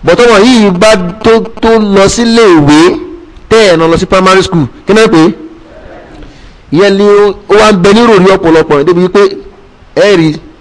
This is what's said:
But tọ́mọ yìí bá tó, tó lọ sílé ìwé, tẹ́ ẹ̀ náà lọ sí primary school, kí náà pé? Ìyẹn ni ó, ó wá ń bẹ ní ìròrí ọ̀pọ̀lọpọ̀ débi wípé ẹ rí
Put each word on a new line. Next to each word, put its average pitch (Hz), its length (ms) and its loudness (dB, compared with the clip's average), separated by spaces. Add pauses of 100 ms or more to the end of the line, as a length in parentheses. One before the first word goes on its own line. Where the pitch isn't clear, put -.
But 170 160 0
tọ́mọ 240 160 2 (100)
yìí 226 260 2
bá 202 200 0 (320)
tó, 226 80 2 (300)
tó 226 80 -2 (260)
lọ 190 120 2
sílé 233 360 -2 (140)
ìwé, 151 220 2 (720)
tẹ́ 220 120 2 (100)
ẹ̀ 160 60 0
náà 165 100 -2
lọ 165 100 0
sí 180 80 -4
primary 185 380 0
school, 160 220 -4 (220)
kí 196 60 0
náà 220 140 2
pé? 165 140 2 (1500)
Ìyẹn 196 260 0
ni 202 60 0
ó, 202 300 2 (160)
ó - 100 2
wá 214 120 2
ń 202 100 0
bẹ 202 120 2
ní 220 80 2
ìròrí 208 240 2 (100)
ọ̀pọ̀lọpọ̀ 156 480 0
débi 175 220 0
wípé 202 160 0 (760)
ẹ 196 220 0
rí 160 120 0 (320)